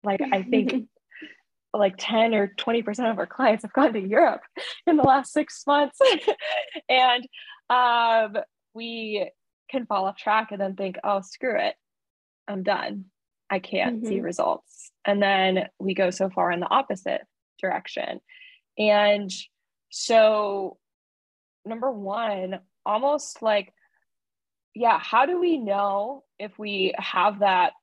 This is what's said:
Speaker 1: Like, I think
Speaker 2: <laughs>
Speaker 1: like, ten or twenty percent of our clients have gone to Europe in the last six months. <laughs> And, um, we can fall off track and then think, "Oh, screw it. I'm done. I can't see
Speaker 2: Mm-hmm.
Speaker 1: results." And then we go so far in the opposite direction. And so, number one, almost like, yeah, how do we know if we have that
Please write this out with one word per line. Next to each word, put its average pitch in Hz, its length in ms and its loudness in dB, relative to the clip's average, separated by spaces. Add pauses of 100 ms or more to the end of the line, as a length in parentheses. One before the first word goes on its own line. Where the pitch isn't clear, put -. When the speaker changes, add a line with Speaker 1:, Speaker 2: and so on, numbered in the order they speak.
Speaker 1:
Like, 196 180 0 (120)
I 196 100 2
think - 300 2 (560)
Speaker 2:
<laughs> - 460 -18
Speaker 1:
like, 196 240 2
ten 226 360 0
or 202 220 2
twenty 233 260 -2
percent 226 260 -4
of 214 100 -2
our 170 80 -4
clients 220 360 0
have 214 100 -12
gone 262 200 2
to 214 80 -4
Europe 220 400 2 (460)
in 330 100 4
the 294 80 6
last 269 280 4
six - 340 -4
months. 285 380 2
<laughs> 523 840 0
And, 254 380 4 (440)
um, 233 680 2 (380)
we 220 560 -6 (400)
can 254 160 -4
fall 190 200 -2
off 196 100 -6
track 220 360 0
and 196 80 -8
then 190 160 -4
think, 190 280 -6
"Oh, 196 180 0
screw 233 360 -4
it. - 160 -2 (760)
I'm 196 140 -6
done. 202 440 -4 (440)
I 196 80 0
can't 220 480 -4
see 202 100 -2
Speaker 2:
Mm-hmm. - 80 -4
Speaker 1:
results." - 680 -4 (140)
And 202 180 2
then 190 460 2 (100)
we 190 160 -4
go 185 160 2
so 190 200 -2
far 180 220 0
in 175 80 -2
the 175 80 -4
opposite - 540 -2 (380)
direction. - 600 -6 (580)
And 208 520 2 (600)
so, 214 880 2 (840)
number 226 260 -4
one, 196 680 -4 (240)
almost 269 580 -2
like, 208 300 0 (1000)
yeah, 226 260 2
how 247 260 2
do 359 140 -2
we 349 180 2
know 202 640 -2 (160)
if 202 200 -14
we 202 400 -2
have 185 420 0
that 185 320 2 (100)